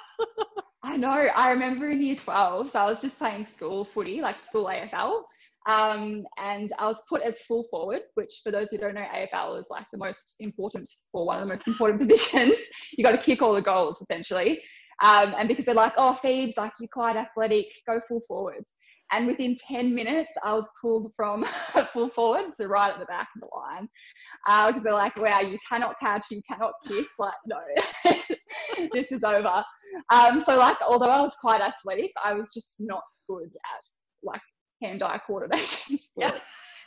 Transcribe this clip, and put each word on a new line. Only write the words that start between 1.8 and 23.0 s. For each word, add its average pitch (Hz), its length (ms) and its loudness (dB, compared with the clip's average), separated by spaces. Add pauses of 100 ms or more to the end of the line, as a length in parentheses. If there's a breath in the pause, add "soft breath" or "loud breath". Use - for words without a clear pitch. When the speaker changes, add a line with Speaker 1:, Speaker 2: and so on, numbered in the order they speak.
Speaker 2:
in 277 100 0
year 277 160 0
twelve, 202 540 0
so 226 100 0
I 202 60 4
was 226 160 -2
just 269 160 -8
playing 214 280 -6
school 190 380 -8
footy, 202 360 -6
like, 214 200 -4
school 208 280 -4
A 185 80 -4
F 208 180 -10
L. 262 320 -4 (420 soft breath)
Um, 214 580 0 (120)
and 202 380 -6
I 214 100 -4
was 220 220 -4
put 330 140 -2
as 233 200 -6
full 233 280 -2
forward, 185 300 -6 (140)
which - 280 -8
for 220 80 -6
those 208 220 -4
who 208 60 -6
don't 202 180 -4
know, 208 60 -8 (120)
A 190 80 -6
F 190 100 -8
L 185 220 -4
is, 185 160 -12
like, - 220 -12
the 196 60 -14
most 196 420 -10
important, 202 480 -10 (240)
or 175 120 -4
one 180 160 -2
of 196 60 -6
the 185 80 -6
most - 140 -8
important 214 320 2
<laughs> 277 40 2
positions. 240 500 6 (440 loud breath)
You 226 60 2
gotta 240 120 8
kick 254 260 2
all 220 120 6
the 202 80 2
goals, 185 400 0
essentially. 185 580 -2 (440 loud breath)
Um, 208 340 8
and 220 80 0
because 233 200 0
they're 240 80 2
like, 226 220 6
"Oh, 269 180 6
Phoebes, 262 420 -2
like, 220 240 -6
you're 233 120 -12
quite 233 220 -2
athletic, 220 520 0 (200)
go 233 220 0
full 233 180 -4
forwards." 196 460 -10 (400 soft breath)
And 240 160 0
within 247 260 -2
ten 247 400 -2
minutes, 262 380 -2 (100)
I 208 120 -2
was 220 140 -2 (120)
pulled 226 340 -2
from 208 300 -2
<laughs> - 480 -2
full 240 160 -2
forward 277 500 0
to 208 80 -4
right 196 260 2
at 185 60 -10
the 180 80 -10